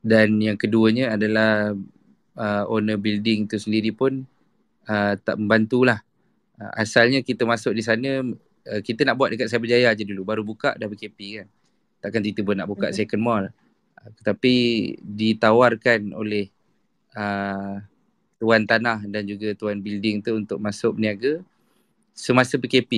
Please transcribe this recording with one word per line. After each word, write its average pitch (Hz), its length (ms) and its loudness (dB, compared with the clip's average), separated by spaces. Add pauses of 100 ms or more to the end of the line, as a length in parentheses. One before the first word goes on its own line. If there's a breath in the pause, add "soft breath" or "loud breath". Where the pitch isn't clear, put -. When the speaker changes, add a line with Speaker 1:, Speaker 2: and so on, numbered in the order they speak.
Speaker 1:
Dan 110 380 4
yang 107 160 0
keduanya 113 580 2
adalah, 107 600 2 (640)
ah, 104 260 -2
owner 107 300 0
building 104 500 0
tu 104 140 -4
sendiri 110 320 -2
pun, 135 320 -2 (640)
ah, 101 320 0
tak - 160 -4
membantulah. 113 640 2 (580)
Ah, 107 260 -6
asalnya 123 380 4
kita 117 260 -2
masuk 117 240 -2
di 113 140 -4
sana, 131 340 0 (460)
ah, 107 160 -4
kita 120 260 -6
nak 127 80 0
buat 131 160 2
dekat 113 160 -4
Cyberjaya 117 460 2
je 107 100 -6
dulu, 95 220 -8
baru 107 160 -2
buka 110 320 -4
dah 107 160 -8
P 104 80 -10
K 110 80 -14
P - 120 -20 (200)
kan. 92 100 -16 (540)
Takkan 107 180 -2
tiba-tiba 101 400 -2
nak 90 80 -6
buka 98 220 -4
Speaker 2:
Mhm. 92 80 -8
Speaker 1:
second 107 240 -2
mall. 113 220 0 (500)
Ah, - 240 -20
tetapi 127 360 2 (440)
ditawarkan 110 1200 2
oleh, 104 320 -4 (640)
ah, 98 640 -4 (640)
tuan 110 240 4
tanah 113 400 0
dan 101 160 -6
juga 101 320 -6
tuan 104 240 -4
building 104 400 -2
tu 113 160 -2
untuk 104 240 -4
masuk 104 400 -2
berniaga 110 480 -2 (640)
semasa 127 480 0
P 123 80 -4
K 127 160 2
P. - 160 -6